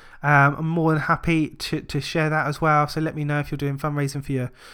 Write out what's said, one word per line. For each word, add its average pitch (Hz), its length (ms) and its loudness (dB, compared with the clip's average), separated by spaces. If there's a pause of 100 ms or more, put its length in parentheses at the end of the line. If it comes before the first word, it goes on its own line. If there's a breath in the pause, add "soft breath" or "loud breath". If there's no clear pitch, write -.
(220 loud breath)
um, 143 360 6
I'm 156 100 -2
more 160 240 2
than 156 120 2
happy 160 460 0
to, - 320 -6
to - 200 -6
share 156 280 0
that 151 180 0
as 147 120 -4
well. 151 280 4
So - 120 -6
let 156 160 -4
me 151 80 -4
know 147 160 0
if 143 120 -6
you're 151 60 -4
doing 139 200 -4
fundraising 143 460 -4
for 139 100 -4
your, 127 180 -4 (220 loud breath)